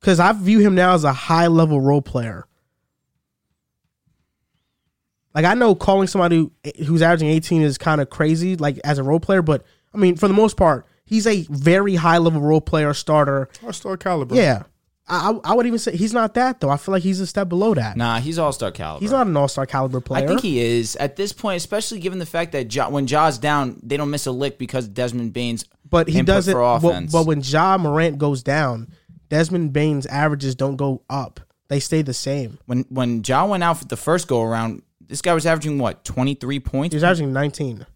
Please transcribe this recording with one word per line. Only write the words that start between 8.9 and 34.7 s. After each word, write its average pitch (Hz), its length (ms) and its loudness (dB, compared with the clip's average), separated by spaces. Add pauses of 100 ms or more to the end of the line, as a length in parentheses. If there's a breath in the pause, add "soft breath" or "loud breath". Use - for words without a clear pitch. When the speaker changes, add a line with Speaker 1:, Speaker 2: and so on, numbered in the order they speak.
Speaker 1:
a 139 40 -2
role 147 180 2
player, 190 220 2
but, 147 220 0 (300)
I 208 40 -6
mean, 185 180 4
for 180 120 0
the 196 60 4
most 208 220 4
part, 160 300 2 (180)
he's 214 220 0
a 208 240 2
very 175 460 2
high-level 165 440 4
role 151 200 4
player, 151 340 0
starter. 139 540 0 (160)
Speaker 2:
All-star 196 320 -8
caliber. 165 380 -4
Speaker 1:
Yeah. 143 280 2 (460)
I, 175 220 -2
I, 214 220 -4
I - 20 2
would 240 120 2
even 233 120 0
say 226 180 -4
he's 208 160 -2
not 226 220 0
that, 254 260 0
though. 139 100 0
I 139 60 0
feel 190 160 -6
like 190 100 0
he's 185 180 -2
a 190 60 -4
step 202 220 -4
below 190 260 0
that. 110 220 -4
Speaker 3:
Nah, 117 240 0
he's 160 180 -6
all-star 139 340 -2
caliber. 78 280 -10
Speaker 1:
He's 208 100 -4
not 254 160 2
an 170 100 0
all-star 143 300 -2
caliber 131 340 -4
player. 135 240 -4
Speaker 3:
I - 40 -2
think 202 140 0
he 143 180 0
is 117 360 0
at 139 200 -6
this 202 160 -6
point, 202 260 -6
especially 208 420 -6
given 185 180 -6
the 170 80 -8
fact 165 260 -6
that 127 220 -6
Ja, 131 140 -2
when 143 180 -2
Ja's 147 320 2
down, 143 440 -2
they 131 140 -6
don't 147 140 -4
miss 147 160 -6
a 135 60 -4
lick 135 260 -6
because 127 300 -6
Desmond 117 440 -6
Bane's 120 320 -6 (240)
Speaker 1:
But 165 200 0
he 165 100 0
Speaker 3:
input 175 160 2
Speaker 1:
doesn't. 190 180 2
Speaker 3:
for 123 80 2
Speaker 1:
But, 123 280 2
Speaker 3:
offense. 170 240 -2
Speaker 1:
but 160 140 4
when 156 160 0
Ja 160 360 2
Morant 156 400 0
goes 143 240 -2
down, 135 460 -2 (400 soft breath)
Desmond 160 440 0
Bane's 147 340 0
averages 139 480 -2
don't 135 220 -4
go 135 340 -2
up. - 300 -8 (280)
They 143 120 -2
stay 156 220 -2
the 135 120 -4
same. 135 520 -6
Speaker 3:
When, 123 220 -4
when 120 360 -4
Ja 135 220 2
went 196 160 -2
out 165 160 0
for - 60 -16
the - 120 -8
first 170 320 -2
go 120 140 0
around, 113 400 -4 (180)